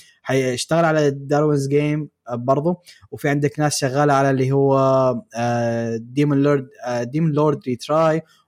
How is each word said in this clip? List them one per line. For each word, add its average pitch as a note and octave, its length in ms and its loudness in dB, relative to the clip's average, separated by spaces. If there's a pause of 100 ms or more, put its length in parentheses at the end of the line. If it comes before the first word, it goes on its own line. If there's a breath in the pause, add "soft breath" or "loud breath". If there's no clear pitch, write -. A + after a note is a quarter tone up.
(220 soft breath)
حيشتغل C3 640 -2
على D#3 260 2
داروينز C#3 580 0
جيم، D3 400 0 (200)
آه، A#2+ 60 -6
برضه. C#3 480 -2 (280 loud breath)
وفي - 180 -6
عندك C#3+ 320 -2
ناس C#3+ 180 -2
شغالة C#3+ 340 0
على C#3 180 2
اللي C3 220 0
هو، C#3 240 4 (600)
آه، A#2 600 -2
ديمون C#3 460 0
لورد، C#3 260 0 (180)
آه، B2 160 -4
ديمون D3+ 300 -2
لورد D3 340 0
ريتراي، D#3 560 0 (260 soft breath)